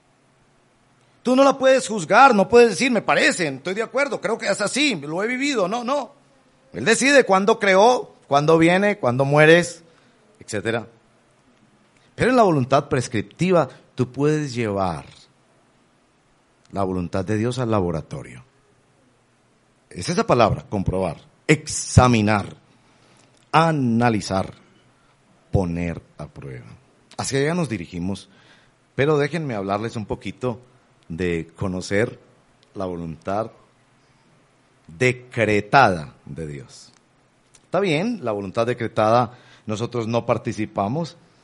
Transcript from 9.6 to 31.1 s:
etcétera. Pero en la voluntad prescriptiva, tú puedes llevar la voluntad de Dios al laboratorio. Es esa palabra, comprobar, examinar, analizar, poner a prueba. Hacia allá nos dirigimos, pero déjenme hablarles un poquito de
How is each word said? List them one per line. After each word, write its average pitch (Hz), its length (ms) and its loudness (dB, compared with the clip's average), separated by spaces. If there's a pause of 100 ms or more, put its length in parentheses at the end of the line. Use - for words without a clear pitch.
etcétera. 110 480 -6 (1300)
Pero 190 140 0
en 254 80 2
la 233 60 6
voluntad 143 440 2
prescriptiva, 143 800 -2 (280)
tú 123 140 -2
puedes 143 460 -2
llevar 98 500 -4 (1700)
la 98 120 -4
voluntad 92 420 -4
de 107 120 -2
Dios 123 220 -4
al 117 100 -4
laboratorio. 80 760 -6 (1400)
Es 85 180 -12
esa 202 180 -2
palabra, 120 440 2
comprobar, 92 480 -4 (300)
examinar, 113 1080 2 (960)
analizar, 120 1000 0 (1000)
poner 85 500 -4 (160)
a 76 100 -14
prueba. 64 400 -18 (500)
Hacia 127 220 -4
allá 147 140 -2
nos 175 140 -4
dirigimos, 92 640 -8 (640)
pero 147 220 0
déjenme 143 360 -4
hablarles 104 440 -4
un 107 80 -8
poquito - 560 -8 (480)
de 82 460 -4